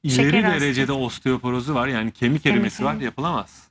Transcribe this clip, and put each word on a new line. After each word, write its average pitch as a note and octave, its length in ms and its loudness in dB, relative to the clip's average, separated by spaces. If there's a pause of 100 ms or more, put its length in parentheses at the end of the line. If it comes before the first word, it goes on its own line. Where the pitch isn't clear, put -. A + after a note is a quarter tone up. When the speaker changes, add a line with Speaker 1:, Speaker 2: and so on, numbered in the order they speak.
Speaker 1:
Şeker C3 160 4
Speaker 2:
ileri E3 200 4
Speaker 1:
hastası. C#3+ 220 2
Speaker 2:
derecede C3+ 260 0
osteoporozu B2 840 -2
var, B2 120 0
yani A2+ 240 -2
kemik C3+ 320 0
Speaker 1:
Kemik - 140 4
Speaker 2:
erimesi G#2+ 260 -2
var, C#3 60 0
Speaker 1:
erimesi. C#3 160 -4
Speaker 2:
yapılamaz. C3+ 640 -6